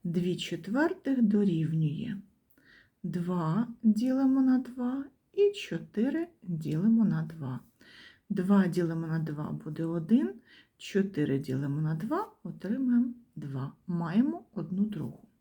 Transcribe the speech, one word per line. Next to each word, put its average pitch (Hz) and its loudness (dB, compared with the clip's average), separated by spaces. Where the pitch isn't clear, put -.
Дві 175 0
четвертих 247 -2
дорівнює 160 2
два 175 -2
ділимо 262 4
на 254 6
два 254 -4
і 403 4
чотири 254 -4
ділимо 175 2
на 160 2
два. 156 -8
Два 185 4
ділимо 165 0
на 160 0
два 151 -4
буде 160 -6
один, 175 2
чотири 151 0
ділимо 139 -2
на 156 0
два, 285 -4
отримаємо 240 0
два. 139 -6
Маємо 190 0
одну 180 -2
другу. 156 -8